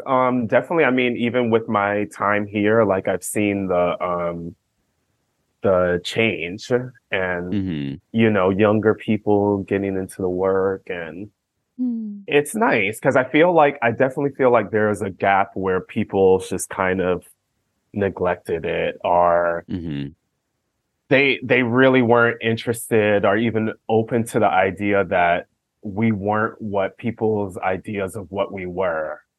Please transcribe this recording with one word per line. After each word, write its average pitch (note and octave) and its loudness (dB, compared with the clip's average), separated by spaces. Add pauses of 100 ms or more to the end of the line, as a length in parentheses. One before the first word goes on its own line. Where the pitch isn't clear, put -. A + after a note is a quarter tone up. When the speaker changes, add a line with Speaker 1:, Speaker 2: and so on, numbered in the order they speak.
Speaker 1:
um, B2+ 0
definitely, C3+ 2
I B2 2
mean, B2 0
even A#2+ 0
with A2+ 2
my G2+ 0
time G#2 0
here, G#2+ 2
like, G2 0
I've G2 -4
seen G2+ -2
the, F2 0
um, F2 -6 (1040)
the F2+ 2
change F#2 -4
and, B2 -2 (600)
Speaker 2:
Mm-hmm. D#2+ -4 (180)
Speaker 1:
you A2+ 4
know, F#2+ 2
younger G#2 2
people G#2 0
getting G2 -2
into F#2+ -8
the F#2 0
work, F#2+ -2
and F2 -10 (500)
Speaker 3:
Mm. A3+ -6
Speaker 1:
it's C#3+ 0
nice B2+ 0
'cause C3+ 2
I B2+ 2
feel D#3+ 4
like, C#3+ 4
I A#2 2
definitely C3 0
feel B2+ 4
like A2 2
there G#2+ 2
is G2+ -2
a G2 -4
gap G2 2
where F#2 -2
people F#2+ 2
just - -8
kind F#2+ 0
of F2+ 0 (680)
neglected F2+ -2
it, E2+ -2
or F2 2
Speaker 2:
Mm-hmm. D2 -8 (1000)
Speaker 1:
they, C3+ 2
they C3 2
really B2+ 4
weren't A#2 4
interested A2 0
or G2+ 4
even A2 -2 (160)
open A2+ 0
to B2+ -4
the G#2 4
idea G2 0
that F2 0 (360)
we A2 -2
weren't G#2 -2
what G2 -4
people's G#2+ -4
ideas F#2+ -6
of F2+ -14
what G2 -4
we F#2+ -10
were, E2 -4 (180)